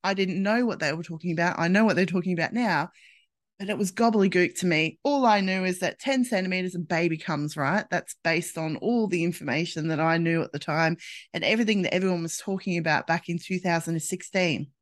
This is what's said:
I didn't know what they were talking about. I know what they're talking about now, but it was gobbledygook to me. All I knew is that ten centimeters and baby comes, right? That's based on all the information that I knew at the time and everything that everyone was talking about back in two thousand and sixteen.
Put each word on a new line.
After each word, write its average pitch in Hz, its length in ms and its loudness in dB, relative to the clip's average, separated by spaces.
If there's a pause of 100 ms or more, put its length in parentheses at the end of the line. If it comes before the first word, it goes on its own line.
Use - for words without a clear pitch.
I 196 100 0
didn't 190 280 0
know 226 240 2
what 208 140 -4
they 147 120 0
were 165 100 -6
talking 165 300 -6
about. 170 260 0
I 165 100 2
know 202 160 6
what 196 120 4
they're 185 100 4
talking 180 260 -2
about 165 220 -2
now, 185 340 0 (720)
but 196 100 -8
it 214 80 -2
was 190 160 -2
gobbledygook 196 680 4
to 190 60 0
me. 156 360 2
All 277 240 2
I 208 160 6
knew 190 220 0
is 180 160 -2
that - 180 -2
ten 262 260 0
centimeters 185 500 -2
and 175 140 -6
baby 165 300 0
comes, 151 400 -4
right? 151 320 0
That's - 340 -6
based 165 320 0
on 160 200 -4
all 226 300 0
the 170 160 0
information 160 680 -2
that 156 120 0
I 165 160 2
knew 165 260 0
at - 100 -8
the 147 60 -8
time 160 380 0 (380)
and 165 100 -4
everything 214 380 2
that - 100 0
everyone 185 300 0
was 165 160 -6
talking 190 400 -4
about 160 280 0
back 170 220 -2
in 170 100 -2
two 185 200 -4
thousand 170 380 0
and 156 60 -2
sixteen. 175 640 -2 (140)